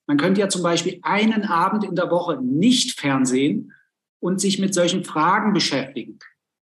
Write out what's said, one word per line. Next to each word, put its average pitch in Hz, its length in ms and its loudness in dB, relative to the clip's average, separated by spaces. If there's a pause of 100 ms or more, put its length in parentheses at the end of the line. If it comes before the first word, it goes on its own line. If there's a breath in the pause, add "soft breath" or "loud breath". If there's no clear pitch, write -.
Man 147 100 2
könnte 190 240 2
ja 196 80 2
zum 180 140 -4
Beispiel 175 400 0
einen 208 420 0
Abend 185 400 0
in 180 100 -6
der 170 160 0
Woche 170 320 0
nicht 156 560 2
fernsehen 135 760 0 (460 loud breath)
und 185 220 -2
sich 196 180 0
mit 196 160 -2
solchen 175 300 0
Fragen 190 480 0
beschäftigen, 135 680 -4 (600)